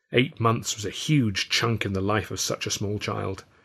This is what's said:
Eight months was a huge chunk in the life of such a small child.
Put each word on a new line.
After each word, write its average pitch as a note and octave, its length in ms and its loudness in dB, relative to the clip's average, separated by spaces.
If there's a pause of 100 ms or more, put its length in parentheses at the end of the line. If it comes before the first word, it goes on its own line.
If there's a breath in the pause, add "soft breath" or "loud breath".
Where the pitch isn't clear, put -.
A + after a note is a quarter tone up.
(120)
Eight - 280 2
months A2+ 340 2
was G#2+ 100 -6
a F#2+ 60 -4
huge A#2+ 580 2
chunk A2+ 380 0
in G2 60 -2
the F#2+ 80 -2
life G2+ 300 0
of G2 100 -6
such - 260 -2
a G#2+ 40 -2
small G#2 280 -2
child. G2+ 460 -4 (200 soft breath)